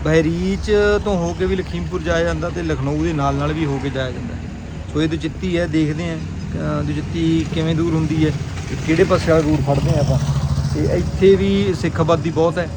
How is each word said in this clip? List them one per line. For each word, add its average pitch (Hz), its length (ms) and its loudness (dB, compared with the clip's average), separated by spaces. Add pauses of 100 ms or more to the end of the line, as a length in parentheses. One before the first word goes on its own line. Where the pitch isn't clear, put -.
ਬਹਿਰੀਚ 170 680 2 (320)
ਤੋਂ 202 120 0
ਹੋ 170 220 -2
ਕੇ 185 80 0
ਵੀ 190 100 0
ਲਖੀਮਪੁਰ 170 460 -4
ਜਾਇਆ 165 220 0
ਜਾਂਦਾ 170 260 -2
ਤੇ 175 120 -6
ਲਖਨਊ 151 420 -2
ਦੇ 170 80 0
ਨਾਲ 139 220 0
ਨਾਲ 143 180 -2
ਵੀ 156 140 -2
ਹੋ 139 160 -2
ਕੇ 139 80 -4
ਜਾਇਆ 131 200 -4
ਜਾਂਦਾ। 123 240 -8 (580)
ਸੋ 151 100 0
ਇਹ 160 60 2
ਦਜਿੱਤੀ 165 500 -4
ਹੈ, 170 80 0
ਦੇਖਦੇ 156 440 0
ਹਾਂ, 165 60 -4
ਅਹ, - 680 -4
ਦਜਿੱਤੀ 160 720 0
ਕਿਵੇਂ 160 200 0
ਦੂਰ 165 200 0
ਹੁੰਦੀ 160 320 2
ਹੈ 147 60 2 (380)
ਤੇ - 60 -6 (100)
ਕਿਹੜੇ 160 180 4
ਪਾਸੇ 170 280 2
ਵਾਲਾ 160 120 6
ਰੂਟ 151 160 2
ਫੜਦੇ 143 300 2
ਹਾਂ 151 80 2
ਆਪਾਂ। 131 200 2 (560)
ਤੇ 156 220 2
ਇੱਥੇ 190 400 4
ਵੀ 196 380 2
ਸਿੱਖ 160 260 -2
ਆਬਾਦੀ 165 300 2
ਬਹੁਤ 160 280 2
ਹੈ 165 180 -2